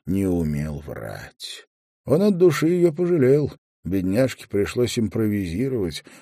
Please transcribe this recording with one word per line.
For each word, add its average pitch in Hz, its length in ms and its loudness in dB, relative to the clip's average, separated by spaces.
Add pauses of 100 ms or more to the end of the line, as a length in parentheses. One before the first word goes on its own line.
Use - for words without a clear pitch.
не 98 180 0
умел 76 540 -2
врать. - 880 -14 (380)
Он 151 180 2
от 208 140 4
души 165 300 4
ее 175 240 2
пожалел. 151 600 2 (320)
Бедняжке 95 640 -2
пришлось 104 520 -2
импровизировать, 104 1040 -2 (180)